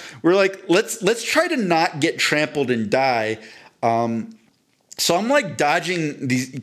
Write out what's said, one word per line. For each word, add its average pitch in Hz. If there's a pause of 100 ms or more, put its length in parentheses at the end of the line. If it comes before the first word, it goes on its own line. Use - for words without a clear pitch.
(220)
We're 170
like, 196
"Let's, 196
let's 233
try 330
to 320
not 170
get 165
trampled 147
and 110
die." 117 (440)
Um, 117 (640)
so 170
I'm, 214
like, 214
dodging 156
these 131